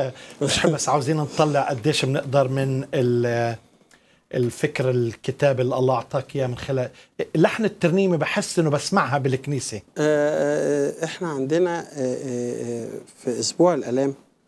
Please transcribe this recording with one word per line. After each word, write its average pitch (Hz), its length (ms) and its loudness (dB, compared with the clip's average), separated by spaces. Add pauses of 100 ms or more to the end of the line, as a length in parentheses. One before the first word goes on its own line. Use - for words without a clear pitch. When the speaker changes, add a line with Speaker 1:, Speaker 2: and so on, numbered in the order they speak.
Speaker 1:
<laughs> - 360 -10
مش 135 160 0
حلو، 175 140 4
بس 143 160 -2
عاوزين 143 280 2
نطلع 147 520 2
قديش 143 360 0
بنقدر 135 440 2
من 135 360 -2 (100)
ال-، 120 640 2 (800)
الفكر 127 560 0
الكتابي 123 720 0
اللي 123 160 0
الله 131 160 2
أعطاك - 420 -4
إياه 135 100 0
من 120 120 -4
خلال 131 320 -4 (440)
لحن 208 300 2
الترنيمة. 185 520 2
بحس - 420 -2
إنه 156 120 2
بسمعها 147 480 0
بالكنيسة. 131 580 -2
Speaker 2:
آه، 98 40 -8 (180)
آه، 147 1040 2
إحنا 165 240 -6
عندنا، 160 520 0
آه، 151 40 -10 (140)
آه، 120 880 -4
آه، - 20 -8 (360)
في 117 160 -2
أسبوع 170 340 4
الآلام 135 400 0 (340)